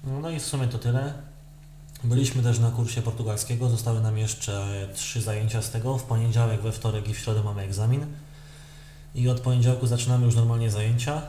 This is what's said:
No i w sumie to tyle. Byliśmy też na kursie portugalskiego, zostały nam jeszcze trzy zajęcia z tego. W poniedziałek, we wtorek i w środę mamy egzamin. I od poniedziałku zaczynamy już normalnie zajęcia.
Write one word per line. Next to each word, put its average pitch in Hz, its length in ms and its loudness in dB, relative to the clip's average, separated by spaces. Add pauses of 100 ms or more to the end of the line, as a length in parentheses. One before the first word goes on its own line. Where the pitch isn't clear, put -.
No 143 260 -6
i 160 100 -6
w - 60 -8
sumie 131 220 -2
to 117 120 -2
tyle. 120 340 0 (880)
Byliśmy 123 400 2
też 117 160 4
na 117 120 4
kursie 117 300 -2
portugalskiego, 113 680 -2
zostały 113 320 0
nam 110 160 2
jeszcze 101 760 -4
trzy - 280 -4
zajęcia 107 400 0
z - 100 -4
tego. 123 260 -2
W 120 60 -4
poniedziałek, 113 580 2
we 110 100 -2
wtorek 107 380 -2
i 107 40 -2
w - 60 -6
środę 107 240 0
mamy 101 180 -4
egzamin. 107 440 0 (1080)
I 123 140 2
od 120 100 2
poniedziałku 123 480 4
zaczynamy 123 380 2
już 117 100 6
normalnie 117 360 4
zajęcia. 120 580 0